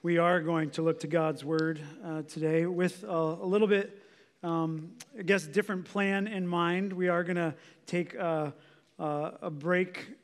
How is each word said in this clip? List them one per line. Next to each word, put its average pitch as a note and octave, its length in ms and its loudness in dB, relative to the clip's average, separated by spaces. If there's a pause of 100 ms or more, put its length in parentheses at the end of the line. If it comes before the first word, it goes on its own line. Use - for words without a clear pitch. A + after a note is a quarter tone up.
We E3+ 160 2
are F3 220 4
going D#3+ 300 0
to D#3+ 120 -2
look D#3+ 160 2
to D#3 80 -6
God's D#3 360 0
word, D#3+ 380 0 (240)
uh, D#3 160 -6
today D#3+ 460 0
with F3+ 360 0
a, G#3+ 40 -10
a E3+ 400 0
little G#3 200 4
bit, G3+ 320 2 (440)
um, E3 480 -2 (260)
I G3+ 60 -8
guess, E3+ 240 2
different F#3 380 -2
plan G3 420 0
in F#3+ 200 -4
mind. F3 460 0
We F3+ 140 0
are F3 160 2
gonna E3+ 320 0 (320)
take F3 260 -2
a, D#3+ 400 -2 (460)
a, D3+ 320 -2 (100)
a F3 80 -6
break F3+ 560 0 (180)